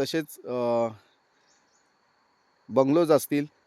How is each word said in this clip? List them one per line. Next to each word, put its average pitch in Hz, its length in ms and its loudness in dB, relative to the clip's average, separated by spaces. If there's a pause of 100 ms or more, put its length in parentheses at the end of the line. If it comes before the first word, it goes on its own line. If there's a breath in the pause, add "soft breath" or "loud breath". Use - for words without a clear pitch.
तसेच, 151 460 -6
अ, 120 420 -2 (1800 soft breath)
बंगलोज 143 440 2
असतील 143 340 0 (200)